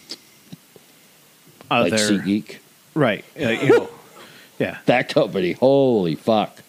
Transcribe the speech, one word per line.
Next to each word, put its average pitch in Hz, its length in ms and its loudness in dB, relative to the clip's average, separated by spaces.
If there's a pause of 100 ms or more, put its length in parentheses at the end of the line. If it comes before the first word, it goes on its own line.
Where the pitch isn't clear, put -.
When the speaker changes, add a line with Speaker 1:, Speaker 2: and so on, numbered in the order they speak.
(1700)
Speaker 1:
Like 117 220 0
Speaker 2:
other 110 40 0
Speaker 1:
SeatGeek. 104 600 -2 (360)
Speaker 2:
Right. 117 320 0 (140)
Uh, 135 100 -4
you 135 200 -2
know, 466 200 4 (340)
<laughs> - 360 -16
yeah. 92 260 -4
Speaker 1:
That 127 240 0
company, 95 440 -2
holy 123 640 2
fuck. - 540 -2